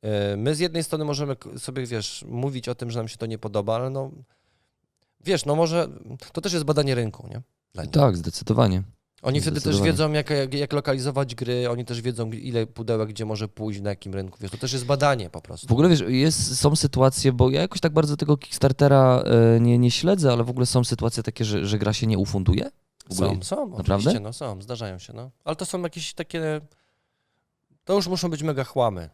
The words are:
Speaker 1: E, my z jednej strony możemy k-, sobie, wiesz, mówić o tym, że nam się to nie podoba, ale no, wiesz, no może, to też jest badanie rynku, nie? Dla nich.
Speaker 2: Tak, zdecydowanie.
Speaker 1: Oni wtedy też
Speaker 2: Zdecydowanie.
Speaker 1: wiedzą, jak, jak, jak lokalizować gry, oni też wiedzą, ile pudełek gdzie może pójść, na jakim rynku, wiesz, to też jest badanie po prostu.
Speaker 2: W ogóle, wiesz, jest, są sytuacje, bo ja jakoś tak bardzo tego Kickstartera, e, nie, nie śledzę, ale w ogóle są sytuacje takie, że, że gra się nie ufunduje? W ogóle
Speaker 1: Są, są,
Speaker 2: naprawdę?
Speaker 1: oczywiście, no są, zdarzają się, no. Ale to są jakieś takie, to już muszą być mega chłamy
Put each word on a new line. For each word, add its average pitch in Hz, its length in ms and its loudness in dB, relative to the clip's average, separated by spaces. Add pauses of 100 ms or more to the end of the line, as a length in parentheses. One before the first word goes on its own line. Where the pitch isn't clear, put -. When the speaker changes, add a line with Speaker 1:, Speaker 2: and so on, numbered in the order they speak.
Speaker 1:
E, 101 360 -2
my 131 180 -2
z 147 40 -8
jednej 165 240 -2
strony 156 220 -4
możemy 143 300 -4
k-, - 140 -20 (100)
sobie, 127 260 -8
wiesz, 113 420 -8
mówić 123 420 -6
o 123 60 -4
tym, 120 160 -10
że 117 80 -6
nam 113 80 -6
się - 100 -14
to - 80 -8
nie 113 120 -8
podoba, 107 380 -2
ale 123 140 -4
no, 135 220 -8 (1120)
wiesz, 175 200 0
no 143 100 0
może, 165 320 0 (460)
to 165 80 -6
też 180 120 -4
jest 156 120 -2
badanie 143 300 2
rynku, 113 340 -4
nie? 123 120 -12 (320)
Dla 80 100 -8
nich. 73 80 -10
Speaker 2:
Tak, 135 260 6
zdecydowanie. 98 680 0 (380)
Speaker 1:
Oni 135 200 0
wtedy 156 140 -2
też 147 80 -4
Speaker 2:
Zdecydowanie. - 280 2
Speaker 1:
wiedzą, 156 200 0
jak, 151 180 -2
jak, 135 240 -2
jak 143 200 -4
lokalizować 135 600 -2
gry, 123 340 -2
oni 120 160 -4
też 120 160 -6
wiedzą, 113 300 -4
ile 113 360 -4
pudełek 113 420 -4
gdzie 107 160 -8
może 107 220 -6
pójść, 104 340 -8
na 101 80 -4
jakim 98 240 -10
rynku, 95 280 -8
wiesz, 95 100 -10
to 110 60 -12
też 123 160 -6
jest 127 120 -4
badanie 131 440 0
po 82 120 -14
prostu. - 260 -16
Speaker 2:
W - 40 4
ogóle, 147 180 6
wiesz, 151 180 6
jest, 135 520 0
są 147 160 4
sytuacje, 131 580 4
bo 123 160 4
ja 143 120 0
jakoś 185 180 -4
tak 160 140 0
bardzo 151 240 2
tego 147 200 2
Kickstartera, 135 840 4 (320)
e, 117 40 6
nie, 120 180 6
nie 123 140 6
śledzę, 165 420 4
ale 120 100 2
w 120 60 -4
ogóle 123 160 0
są 123 180 2
sytuacje 113 400 -2
takie, 113 220 -4
że, 104 200 -2
że 104 140 0
gra 104 140 0
się 113 140 -2
nie 110 100 2
ufunduje? 95 520 2 (400)
W - 20 -10 (100)
ogóle 101 80 2
Speaker 1:
Są, 95 140 -2
są, 254 260 -4
Speaker 2:
naprawdę? 95 260 -2
Speaker 1:
oczywiście, 110 240 2
no 107 140 -10
są, 107 280 -10
zdarzają 107 380 -10
się, - 140 -18
no. 123 180 -14 (120)
Ale 156 120 -6
to 180 100 -8
są 180 160 -6
jakieś 165 320 -8
takie, 160 480 -6 (1200)
to 185 80 0
już 196 140 2
muszą 180 220 -2
być 151 140 -6
mega 143 200 -2
chłamy 98 500 -2